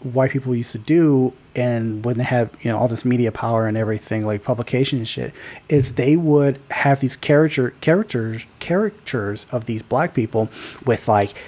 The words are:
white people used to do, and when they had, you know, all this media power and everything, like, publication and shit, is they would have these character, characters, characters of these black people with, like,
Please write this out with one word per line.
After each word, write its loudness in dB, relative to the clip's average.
white 0
people -2
used -4
to -8
do, 4
and -2
when -2
they 0
had, 0
you -2
know, -2
all 2
this -4
media 2
power 0
and -2
everything, -2
like, -2
publication -2
and -6
shit, -8
is 2
they 2
would 2
have 2
these -2
character, 2
characters, -2
characters -4
of -4
these -6
black 0
people 0
with, 0
like, 4